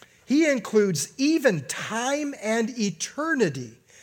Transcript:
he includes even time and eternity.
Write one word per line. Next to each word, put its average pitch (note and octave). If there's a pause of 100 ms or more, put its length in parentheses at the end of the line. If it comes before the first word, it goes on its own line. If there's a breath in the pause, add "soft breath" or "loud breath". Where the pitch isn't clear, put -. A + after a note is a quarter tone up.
(260 soft breath)
he D4+
includes G#3
even C4+
time C4+
and A3 (100)
eternity. G3+ (260 loud breath)